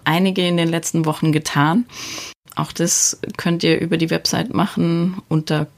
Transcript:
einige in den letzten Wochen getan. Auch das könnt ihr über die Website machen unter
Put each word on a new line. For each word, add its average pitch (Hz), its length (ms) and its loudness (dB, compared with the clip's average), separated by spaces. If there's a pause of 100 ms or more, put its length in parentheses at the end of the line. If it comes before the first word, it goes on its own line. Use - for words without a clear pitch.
einige 185 420 2
in 175 80 2
den 165 140 2
letzten 165 340 0
Wochen 156 300 2
getan. 151 520 2 (720)
Auch 151 160 -6
das - 480 0 (160)
könnt 170 300 0
ihr 165 160 4
über 170 160 0
die 165 120 0
Website 165 440 -2
machen 175 720 0
unter 156 400 0 (100)